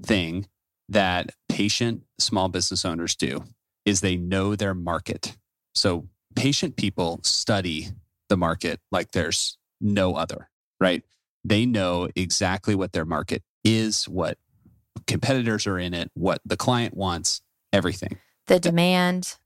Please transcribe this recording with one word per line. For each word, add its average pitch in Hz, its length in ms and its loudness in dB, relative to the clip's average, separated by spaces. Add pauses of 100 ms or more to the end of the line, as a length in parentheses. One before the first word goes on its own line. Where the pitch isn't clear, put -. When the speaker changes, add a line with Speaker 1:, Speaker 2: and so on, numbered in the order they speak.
Speaker 1:
thing 92 440 0 (420)
that 92 420 2 (180)
patient 113 540 0 (160)
small 95 300 2
business 92 360 -2
owners 85 300 -2
do 67 300 -4 (400)
is 101 160 2
they 92 160 2
know 95 400 0
their 98 180 -2
market. 85 640 -6 (380)
So 87 340 0 (260)
patient 139 420 0
people 87 460 -2
study 87 640 0 (400)
the 101 80 4
market 85 440 -2 (100)
like 92 220 -2
there's - 440 -2 (240)
no 101 360 2
other, 80 340 -6 (300)
right? 90 220 4 (420)
They 104 220 4
know 90 500 2
exactly 92 580 0
what 95 180 -2
their 82 120 -2
market 76 380 -4 (220)
is, 110 440 2
what 87 280 -2 (720)
competitors 117 600 0
are 98 120 0
in 90 160 -2
it, 85 200 -4
what 87 300 0
the 90 120 -2
client 120 400 0
wants, 90 460 -2 (300)
everything. 92 460 0 (280)
Speaker 2:
The - 80 6
Speaker 1:
That 180 80 4
Speaker 2:
demand. 180 840 2